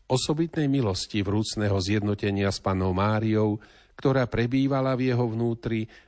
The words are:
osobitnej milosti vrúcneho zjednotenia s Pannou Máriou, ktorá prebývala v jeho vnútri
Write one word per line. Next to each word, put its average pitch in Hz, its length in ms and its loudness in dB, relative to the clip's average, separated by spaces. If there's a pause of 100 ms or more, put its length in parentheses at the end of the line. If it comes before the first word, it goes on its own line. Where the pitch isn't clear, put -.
osobitnej 156 600 0
milosti 107 560 0
vrúcneho 104 560 0
zjednotenia 101 720 0
s - 80 -4
Pannou 95 320 0
Máriou, 107 680 0 (360)
ktorá 131 320 2
prebývala 131 720 0
v 127 160 0
jeho 120 120 2
vnútri 113 600 -2 (200)